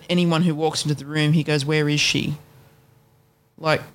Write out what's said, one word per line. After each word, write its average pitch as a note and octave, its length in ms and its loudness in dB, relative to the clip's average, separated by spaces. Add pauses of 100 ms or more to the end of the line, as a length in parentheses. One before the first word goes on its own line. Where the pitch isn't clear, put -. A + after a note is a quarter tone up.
(100)
anyone E3+ 320 2
who F3 100 2
walks D3+ 300 -2
into D3+ 140 -2
the C#3 100 -12
room, D3+ 260 0
he D#3+ 120 2
goes, D3+ 200 0
"Where D3+ 240 0
is D3 120 0
she?" C#3+ 340 -2 (1200)
Like, D#3 240 0 (140)